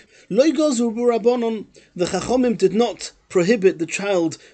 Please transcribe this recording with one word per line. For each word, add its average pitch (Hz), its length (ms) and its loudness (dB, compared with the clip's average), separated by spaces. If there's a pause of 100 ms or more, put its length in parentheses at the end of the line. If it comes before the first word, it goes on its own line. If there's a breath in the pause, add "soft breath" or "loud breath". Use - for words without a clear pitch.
(280 soft breath)
lo 254 220 2
gozru 247 440 0
bu 233 80 -6
rabbanon, 233 640 0 (280 soft breath)
the 175 120 -2
Chachomim 233 500 0
did 190 160 2
not 214 380 -2 (180)
prohibit 185 500 2
the 165 80 -4
child 165 520 -2 (160 soft breath)